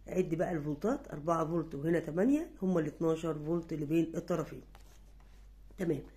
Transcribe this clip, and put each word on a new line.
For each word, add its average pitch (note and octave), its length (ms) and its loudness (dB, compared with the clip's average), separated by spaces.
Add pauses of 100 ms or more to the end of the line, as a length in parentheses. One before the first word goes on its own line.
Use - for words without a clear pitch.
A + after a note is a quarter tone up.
عد E3 280 0
بقى F3 160 0
الفولتات، D3+ 600 -2
أربعة D#3+ 340 0
فولت E3 300 -2
وهنا D#3+ 240 2
تمانية، A#3 500 2 (120)
هما F#3 180 4
ال D#3 60 2
اتناشر D#3+ 540 0
فولت E3 340 -2
اللي D3+ 120 -2
بين D#3+ 300 2
الطرفين. E3+ 460 -2 (1160)
تمام، E3+ 240 0 (160)